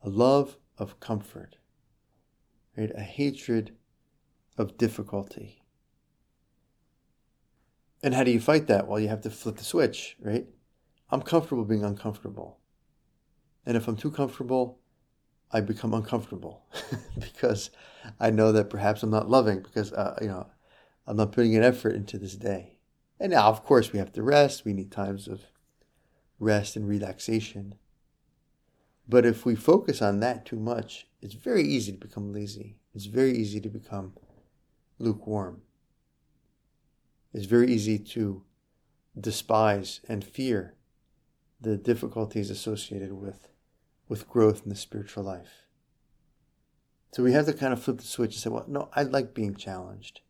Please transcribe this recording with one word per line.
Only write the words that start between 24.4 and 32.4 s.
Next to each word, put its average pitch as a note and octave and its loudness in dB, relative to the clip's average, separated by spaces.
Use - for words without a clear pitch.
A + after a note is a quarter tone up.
We G#2+ -4
need G2 -4
times G2 -6
of - -12
rest G#2 2
and G#2 -4
relaxation. G#2 -4
But A#2+ 8
if A2+ 2
we A#2 2
focus - 4
on G2+ 2
that A#2+ -2
too A2+ -10
much, A2+ -8
it's G2+ -14
very A3 0
easy B2+ -2
to F#2+ -10
become G2+ -12
lazy. G#2 -12